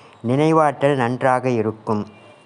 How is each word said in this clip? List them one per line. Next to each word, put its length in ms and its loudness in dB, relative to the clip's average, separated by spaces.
நினைவாற்றல் 680 2
நன்றாக 540 0
இருக்கும். 580 -4